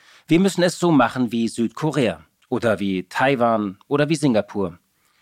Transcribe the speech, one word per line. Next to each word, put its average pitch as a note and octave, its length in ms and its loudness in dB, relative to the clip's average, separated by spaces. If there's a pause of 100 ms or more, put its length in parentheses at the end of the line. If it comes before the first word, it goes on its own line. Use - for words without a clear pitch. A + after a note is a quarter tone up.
(260)
wir E3 140 4
müssen F#3+ 220 0
es F3+ 160 0
so F3 120 2
machen B2 400 2
wie A2+ 160 -2
Südkorea A#2 760 -2 (280)
oder A2 320 0
wie F#2+ 240 -4
Taiwan A#2 840 0
oder C#3+ 220 0
wie D#3+ 80 0
Singapur. G#2 600 -2 (440)